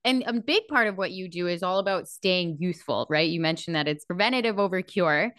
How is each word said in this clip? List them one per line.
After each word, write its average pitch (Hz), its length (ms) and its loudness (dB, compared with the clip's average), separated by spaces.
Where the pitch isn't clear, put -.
and 254 240 2
a 247 60 -2
big 311 360 0
part 247 180 4
of 196 100 -2
what 190 140 -4
you 185 180 -8
do 175 180 -4
is 175 160 -2
all 185 160 0
about 196 300 -2
staying 180 500 0
youthful, 147 520 -2
right? 156 180 4
You 165 120 -2
mentioned 160 360 -2
that 147 100 0
it's 151 200 -4
preventative 220 520 0
over 190 220 2
cure. 175 580 0